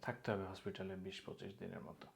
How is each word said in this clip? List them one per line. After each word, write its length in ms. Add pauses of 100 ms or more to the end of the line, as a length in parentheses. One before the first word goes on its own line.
থাকতে 300
হবে 120
হসপিটালে 520
বিশ 260
পঁচিশ 380
দিনের 220
মতো। 340